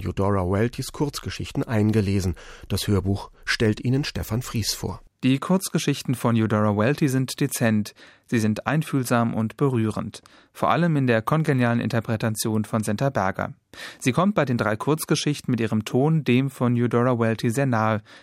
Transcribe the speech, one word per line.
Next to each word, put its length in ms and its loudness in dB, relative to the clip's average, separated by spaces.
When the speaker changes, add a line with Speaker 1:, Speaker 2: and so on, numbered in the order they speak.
Speaker 1:
Eudora 420 0
Weltys 440 -2
Kurzgeschichten 720 -6
eingelesen. 720 2
Das 180 -2
Hörbuch 460 0
stellt 400 0
Ihnen 200 2
Stefan 380 -4
Fries 300 -4
vor. 300 -8
Speaker 2:
Die 160 4
Kurzgeschichten 720 -2
von 220 2
Eudora 400 2
Welty 320 2
sind 320 -2
dezent. 540 0
Sie 120 0
sind 300 0
einfühlsam 680 0
und 220 -4
berührend. 680 -2
Vor 180 0
allem 240 2
in 140 2
der 120 4
kongenialen 600 2
Interpretation 840 0
von 200 -2
Senta 260 0
Berger. 440 -2
Sie 140 2
kommt 240 2
bei 80 4
den 140 0
drei 180 2
Kurzgeschichten 720 -2
mit 80 2
ihrem 260 0
Ton 380 2
dem 260 4
von 320 0
Eudora 380 2
Welty 320 0
sehr 160 0
nahe 360 2